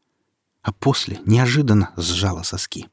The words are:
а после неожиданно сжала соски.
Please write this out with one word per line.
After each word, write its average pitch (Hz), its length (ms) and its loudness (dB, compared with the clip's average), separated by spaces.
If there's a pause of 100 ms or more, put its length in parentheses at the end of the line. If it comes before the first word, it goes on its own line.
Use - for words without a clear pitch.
(600)
а - 100 -6
после - 540 -2
неожиданно 120 720 4
сжала 85 460 -2
соски. - 500 -8